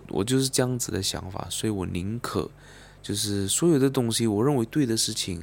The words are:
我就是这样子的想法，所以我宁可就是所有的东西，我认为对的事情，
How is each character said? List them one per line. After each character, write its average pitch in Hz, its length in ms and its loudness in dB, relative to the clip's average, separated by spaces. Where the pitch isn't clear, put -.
我 - 140 0
就 127 160 2
是 135 100 2
这 131 140 2
样 123 160 0
子 - 140 -4
的 92 100 -2
想 92 280 -4
法， - 180 -8
所 - 180 -4
以 110 40 2
我 95 160 -2
宁 92 340 -4
可 - 300 -2
就 - 140 -6
是 101 340 -2
所 165 200 2
有 160 100 6
的 135 100 4
东 127 240 2
西， 117 140 2
我 104 180 2
认 147 120 4
为 113 100 0
对 151 180 0
的 113 120 0
事 110 180 0
情， 87 280 -4